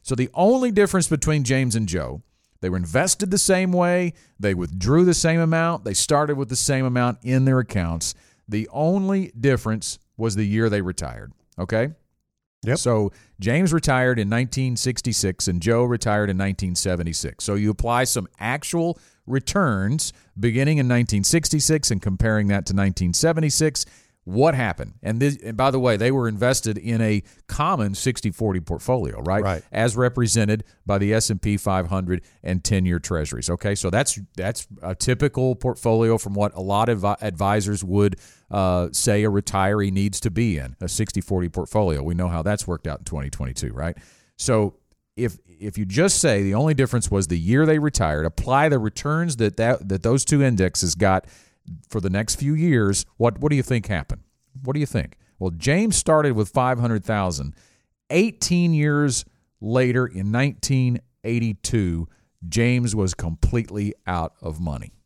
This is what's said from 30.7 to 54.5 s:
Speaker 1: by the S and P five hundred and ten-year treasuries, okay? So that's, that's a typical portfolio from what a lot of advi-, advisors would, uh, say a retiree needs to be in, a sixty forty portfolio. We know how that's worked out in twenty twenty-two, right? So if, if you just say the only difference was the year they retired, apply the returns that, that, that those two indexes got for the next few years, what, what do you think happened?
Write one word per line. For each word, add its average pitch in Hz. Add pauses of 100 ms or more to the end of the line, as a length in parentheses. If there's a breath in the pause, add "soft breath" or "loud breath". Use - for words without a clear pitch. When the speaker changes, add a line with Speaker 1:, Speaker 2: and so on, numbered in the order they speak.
Speaker 1:
by 101
the 101
S 110
and 101
P 104
five 95
hundred 92 (200 soft breath)
and 90
ten-year 92
treasuries, 78
okay? 101
So 95
that's, 117 (200)
that's 98 (160)
a 92
typical 127
portfolio 113
from 98
what 104
a 92
lot 101
of 113
advi-, 101
advisors 101
would, 98 (340 loud breath)
uh, 90
say 107
a 107
retiree 98
needs 98
to 110
be 101
in, 65
a 87
sixty 101
forty 90
portfolio. 85
We 80
know 87
how 82
that's 104
worked 85
out 73
in -
twenty 69
twenty-two, 65
right? 78 (400 loud breath)
So 107 (420)
if, 113
if 90
you 107
just 139
say 104
the 98
only 147
difference 127
was 98
the 85
year 117
they 156
retired, 80
apply 135
the 139
returns 147
that, 110
that, 113
that 95
those 127
two 143
indexes 92
got 95 (640 soft breath)
for 107
the 95
next 104
few 143
years, 123 (100)
what, 113
what 147
do 147
you 127
think 117
happened? 87 (440)